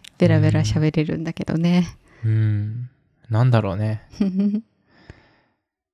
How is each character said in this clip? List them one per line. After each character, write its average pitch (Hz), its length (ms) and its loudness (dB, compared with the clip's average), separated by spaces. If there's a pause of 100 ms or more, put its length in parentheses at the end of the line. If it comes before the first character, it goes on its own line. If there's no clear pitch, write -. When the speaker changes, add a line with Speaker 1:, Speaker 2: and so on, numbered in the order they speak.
(200)
Speaker 1:
ベ 175 80 6
ラ 160 120 4
ベ 156 120 4
ラ 156 100 2
喋 156 340 0
れ 156 80 0
る 160 140 -4
ん 165 60 -6
だ 160 100 -6
け - 100 -8
ど - 140 -4
ね。 175 300 2 (360)
Speaker 2:
う 110 40 0
ん。 110 40 0
う 110 40 2
ん。 107 560 -2 (380)
な 110 140 2
ん 131 60 4
だ 117 120 4
ろ 98 120 -2
う 92 40 -6
ね。 107 300 -4 (120)
Speaker 1:
<laughs> 202 420 0 (1300)